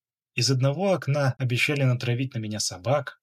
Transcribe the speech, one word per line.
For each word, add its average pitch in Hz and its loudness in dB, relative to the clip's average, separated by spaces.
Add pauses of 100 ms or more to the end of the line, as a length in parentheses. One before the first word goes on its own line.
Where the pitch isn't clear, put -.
(360)
Из 120 2
одного 143 2
окна 143 0
обещали 135 0
натравить 123 0
на - -6
меня 107 -6
собак, 117 -2